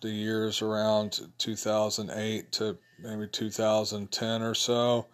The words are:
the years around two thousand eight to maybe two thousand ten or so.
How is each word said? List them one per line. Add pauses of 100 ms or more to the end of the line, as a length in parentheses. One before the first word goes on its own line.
the
years
around (200)
two
thousand
eight
to (240)
maybe
two
thousand
ten
or
so.